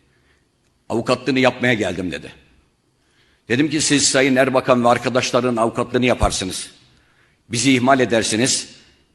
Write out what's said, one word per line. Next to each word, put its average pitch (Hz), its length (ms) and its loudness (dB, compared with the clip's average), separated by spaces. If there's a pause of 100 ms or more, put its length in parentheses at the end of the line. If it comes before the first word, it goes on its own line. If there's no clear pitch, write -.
(880)
"Avukatlığını 123 500 -2
yapmaya 123 340 2
geldim." 92 380 -4
dedi. - 200 -12 (1160)
Dedim 139 220 0
ki, 143 120 -2
"Siz 139 280 2
Sayın 135 260 2
Erbakan 127 480 2
ve 120 40 2
arkadaşların 123 680 0
avukatlığını 117 500 -2
yaparsınız. 101 680 -2 (760)
Bizi 120 240 2
ihmal 127 260 4
edersiniz. 113 760 -2 (400)